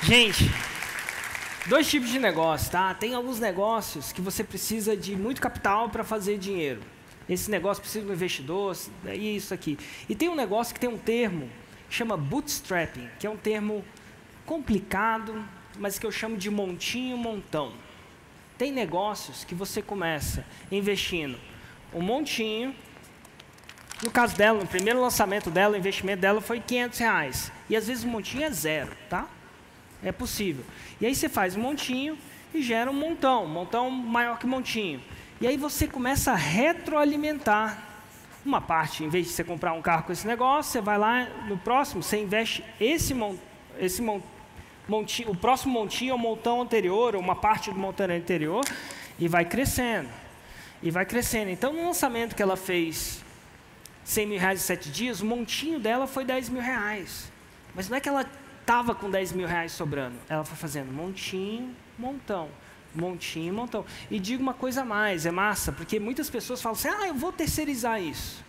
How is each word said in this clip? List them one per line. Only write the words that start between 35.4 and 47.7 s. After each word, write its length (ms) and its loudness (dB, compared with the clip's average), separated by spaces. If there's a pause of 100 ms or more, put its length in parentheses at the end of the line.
aí 120 4
você 280 0
começa 460 2
a 20 6
retroalimentar. 1500 2 (560)
Uma 180 2
parte, 440 0
em 60 0
vez 160 2
de 60 -6
você 120 -2
comprar 300 -2
um 80 -6
carro 220 4
com 80 -6
esse 140 -4
negócio, 460 2
você 80 0
vai 160 2
lá 300 4 (200)
no 120 -2
próximo, 440 2
você 160 0
investe 460 0 (160)
esse 320 4
mon-, 260 -2 (400)
esse 220 0
mon-, 220 0 (680)
monti-, 400 0
o 60 0
próximo 400 4
montinho 400 0
ou 40 0
montão 440 2
anterior, 520 4
ou 60 0
uma 160 2
parte 340 2